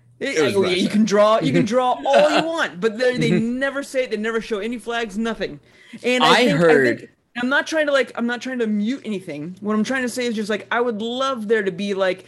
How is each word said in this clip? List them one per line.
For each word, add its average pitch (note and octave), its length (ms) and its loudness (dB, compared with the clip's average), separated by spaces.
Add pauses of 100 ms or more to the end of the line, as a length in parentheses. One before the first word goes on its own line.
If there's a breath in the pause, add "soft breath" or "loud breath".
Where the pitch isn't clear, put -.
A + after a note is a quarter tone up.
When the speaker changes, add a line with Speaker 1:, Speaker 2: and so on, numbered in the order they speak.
(180)
Speaker 1:
It, C4+ 200 -4
Speaker 2:
It D#3 60 4
was C3+ 120 2
Speaker 1:
oh, G3 80 4
yeah, - 60 0
you F3+ 140 0
Speaker 2:
Russia. - 60 2
Speaker 1:
can G#3+ 140 4
draw, G#3 360 4
you - 120 0
can F3 120 4
Speaker 2:
<laughs> - 20 -2
Speaker 1:
draw B3 380 0
all C#4 260 6 (100)
you E4 60 0
want, D4 340 -4
but A3 180 -2
they, B3 200 0
they D#3 120 2
Speaker 3:
Mm-hmm. A3+ 280 0
Speaker 1:
never C#4 240 -4
say C4+ 220 -4
it. A3+ 60 -8
They G#3+ 60 -4
never A3 240 -2
show G#3+ 180 -4
any A#3 200 -6
flags, A#3 380 -6
nothing. G#3 440 -4 (420 loud breath)
And B3 220 0
I D#3 60 6
Speaker 2:
I F3 60 6
Speaker 1:
think, A#3 140 4
I E3+ 60 2
Speaker 2:
heard D3 440 4
Speaker 1:
think - 100 -20 (300)
I'm B3 80 -2
not C#4+ 180 0
trying D#4 200 0
to, D4 60 0
like, C4+ 240 2
I'm A#3+ 100 -2
not A#3+ 140 -4
trying B3+ 200 -8
to A#3 60 -2
mute G#3+ 380 -2
anything. F3+ 560 -8
What G#3 140 -4
I'm G#3+ 100 2
trying B3+ 180 -2
to B3 60 -2
say B3 180 -4
is A#3+ 80 -2
just, G#3 160 -4
like, G#3 200 -4
I A3+ 100 0
would A#3+ 220 -2
love B3 460 -4
there A3 140 2
to F#3+ 100 -2
be, G3+ 220 -4
like, F#3 320 -2